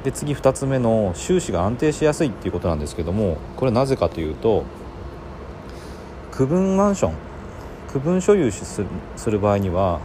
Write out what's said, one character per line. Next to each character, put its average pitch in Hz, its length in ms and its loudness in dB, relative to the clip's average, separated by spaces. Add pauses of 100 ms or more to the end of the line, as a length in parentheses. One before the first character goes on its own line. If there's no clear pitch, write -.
で、 135 80 0
次、 147 200 -4
二 131 200 4
つ 131 120 -4
目 135 140 2
の 113 380 4
収 180 240 2
支 - 100 -6
が 87 140 2
安 107 100 2
定 151 180 2
し 151 120 -2
や 147 100 4
す 165 100 2
い 143 40 2
っ - 20 0
て - 160 -8
い 92 40 0
う - 20 -6
こ 87 80 -2
と 92 80 0
な 85 60 2
ん 76 40 0
で 73 80 -4
す - 80 -8
け 87 80 -4
ど 82 80 -2
も、 92 280 2 (180)
こ 135 100 0
れ 123 60 4
な 127 120 4
ぜ 135 120 2
か 82 120 2
と - 120 -4
い 78 100 -2
う 73 60 -6
と、 101 260 2 (1700)
区 - 160 2
分 190 300 2
マ 202 140 4
ン 196 40 2
シ - 100 2
ョ 92 40 2
ン、 82 60 -2 (760)
区 - 80 -2
分 170 220 2
所 208 160 6
有 139 160 4
し-、 - 120 -8
す-、 101 200 -4 (320)
す - 120 -4
る 107 120 2
場 104 120 4
合 101 60 4
に 98 120 0
は 87 340 2